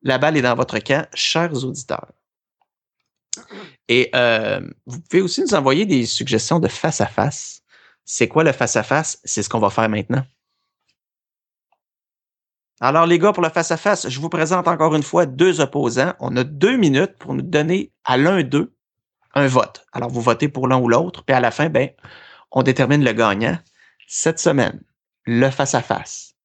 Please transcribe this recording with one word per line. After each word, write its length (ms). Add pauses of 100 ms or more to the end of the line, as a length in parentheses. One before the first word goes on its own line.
La 160
balle 180
est 40
dans 140
votre 240
camp, 340
chers 520
auditeurs. 460 (1800)
Et, 280
euh, 460 (240)
vous 160
pouvez 200
aussi 200
nous 120
envoyer 320
des 200
suggestions 540
de 80
face-à-face. 960 (440)
C'est 220
quoi 160
le 80
face-à-face ? 720
C'est 200
ce 60
qu'on 100
va 100
faire 200
maintenant. 340 (2500)
Alors, 280
les 100
gars, 160
pour 80
le 80
face-à-face, 580
je 120
vous 100
présente 380
encore 260
une 100
fois 220
deux 360
opposants. 580
On 180
a 60
deux 340
minutes 400
pour 160
nous 80
donner 500 (140)
à 120
l'un 260
d'eux 280 (640)
un 140
vote. 360 (100)
Alors, 180
vous 100
votez 260
pour 200
l'un 100
ou 100
l'autre, 380
puis 100
à 40
la 100
fin, 200
ben, 200 (640)
on 100
détermine 420
le 100
gagnant. 440 (500)
Cette 320
semaine, 400 (460)
le 240
face-à-face. 960